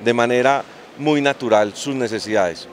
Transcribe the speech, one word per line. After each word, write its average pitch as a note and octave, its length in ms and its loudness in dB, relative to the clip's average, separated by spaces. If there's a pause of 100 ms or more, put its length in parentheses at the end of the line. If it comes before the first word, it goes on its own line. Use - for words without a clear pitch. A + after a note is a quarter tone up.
de A#2 80 2
manera B2 520 2 (340)
muy D3 220 0
natural A2 520 2
sus C#3 220 -8
necesidades. G#2 800 -2